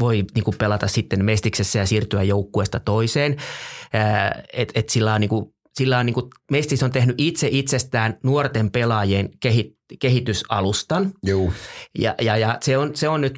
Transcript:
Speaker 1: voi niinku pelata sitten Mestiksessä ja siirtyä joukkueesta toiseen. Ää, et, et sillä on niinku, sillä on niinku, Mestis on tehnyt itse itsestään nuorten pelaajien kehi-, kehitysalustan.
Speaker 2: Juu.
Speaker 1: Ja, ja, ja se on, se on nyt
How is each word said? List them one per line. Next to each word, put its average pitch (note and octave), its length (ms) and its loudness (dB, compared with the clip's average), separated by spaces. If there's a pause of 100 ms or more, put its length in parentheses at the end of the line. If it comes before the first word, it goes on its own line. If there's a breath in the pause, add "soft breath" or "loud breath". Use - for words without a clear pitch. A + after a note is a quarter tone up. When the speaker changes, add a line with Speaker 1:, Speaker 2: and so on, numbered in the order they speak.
Speaker 1:
voi A2+ 240 2 (100)
niinku G#2+ 240 0
pelata G#2 300 0
sitten G2 360 0
Mestiksessä G#2 540 0
ja G2 80 2
siirtyä G2+ 360 0
joukkueesta G2 580 0
toiseen. A#2 560 0 (560 loud breath)
Ää, G#2+ 500 2 (100)
et, A#2+ 220 -4
et A2+ 140 0
sillä A2 260 2
on G#2+ 60 2
niinku, G#2+ 340 -2 (240)
sillä C3 200 2
on A#2+ 80 0
niinku, B2 220 -2 (220)
Mestis C#3+ 320 0
on B2+ 100 2
tehnyt B2 260 2
itse D3+ 340 0
itsestään B2+ 720 0
nuorten B2+ 460 2
pelaajien G#2 580 0 (120)
kehi-, A#2 360 0 (240)
kehitysalustan. B2 1120 0 (140)
Speaker 2:
Juu. F#2+ 260 0 (460 loud breath)
Speaker 1:
Ja, A2 220 0
ja, A2 160 2
ja A2 260 0
se C3+ 160 0
on, D3 180 -2
se D3+ 120 -2
on D#3 120 0
nyt C3+ 180 -2